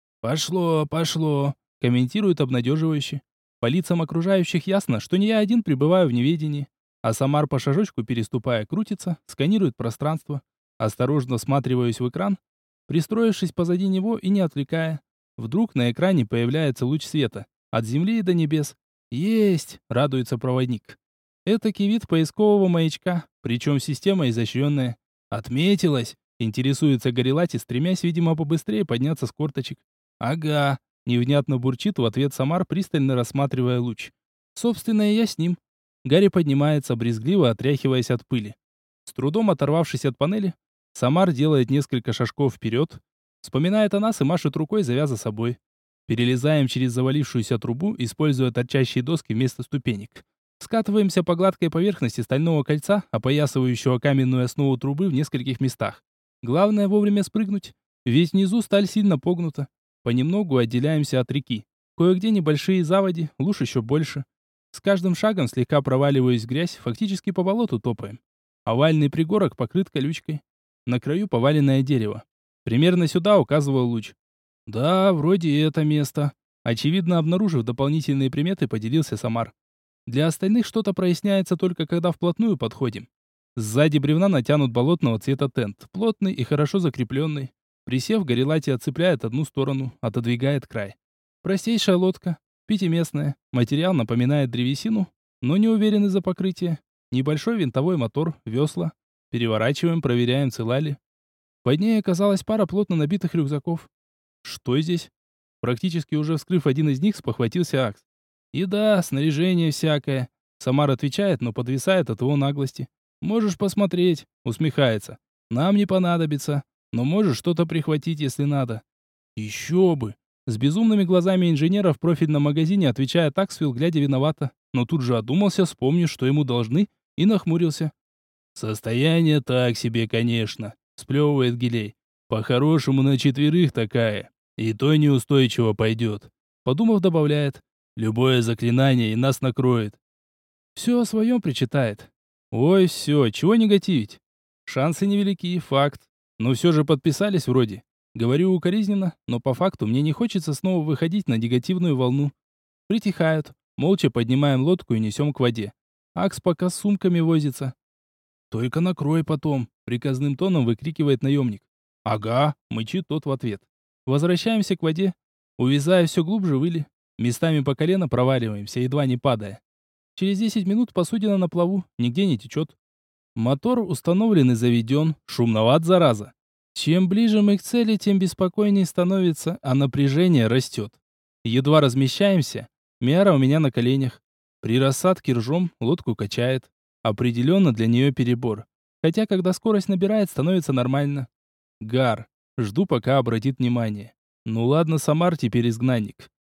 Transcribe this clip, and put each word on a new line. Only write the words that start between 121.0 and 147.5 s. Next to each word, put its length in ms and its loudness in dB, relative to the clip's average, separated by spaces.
глазами 480 2
инженера 400 2
в 80 -2
профильном 440 2
магазине 440 2
отвечает 500 0
Аксвилл, 360 -2
глядя 260 0
виновато, 520 0
но 120 0
тут 160 0
же 160 0
одумался, 480 0
вспомнив, 440 0
что 160 -4
ему 200 2
должны, 420 0
и 80 2
нахмурился. 640 0
"Состояние 880 0
так 340 0
себе, 320 -2
конечно", 680 -2
сплёвывает 640 0
Гилей. 380 -4
"По-хорошему 720 0
на 160 2
четверых 560 2
такая, 560 -2
и 160 -2
то 220 2
неустойчиво 800 2
пойдёт". 560 -2
Подумав, 380 2
добавляет: 580 0
"Любое 440 2
заклинание 680 2
и 60 -2
нас 240 0
накроет". 540 0
Всё 260 0
о 40 0
своём 360 0
причитает. 680 -2
Ой, 360 4
всё, 440 2
чего 240 2
негативить? 640 2
Шансы 400 -2
невелики, 540 -2
факт. 480 0
Но 140 2
всё 180 2
же 120 4
подписались 640 0
вроде. 360 0